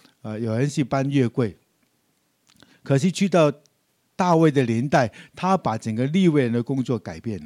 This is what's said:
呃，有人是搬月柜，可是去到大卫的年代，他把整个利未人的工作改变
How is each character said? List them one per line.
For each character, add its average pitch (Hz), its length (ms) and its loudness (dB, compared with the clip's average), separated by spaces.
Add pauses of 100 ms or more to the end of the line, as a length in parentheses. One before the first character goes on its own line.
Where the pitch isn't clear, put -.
(200)
呃， 110 180 -10
有 113 180 -4
人 143 120 -2
是 139 160 -2
搬 135 260 -2
月 135 160 2
柜， 110 300 -4 (1200)
可 139 160 0
是 170 140 2
去 202 160 -2
到 156 240 4 (640)
大 180 180 2
卫 160 160 6
的 135 160 2
年 117 220 -2
代， 123 240 2 (240)
他 185 220 0
把 110 200 -4
整 110 160 -6
个 120 120 -2
利 175 240 2
未 147 140 2
人 117 100 0
的 120 100 -2
工 135 180 -4
作 117 160 -2
改 82 220 -12
变 107 260 -8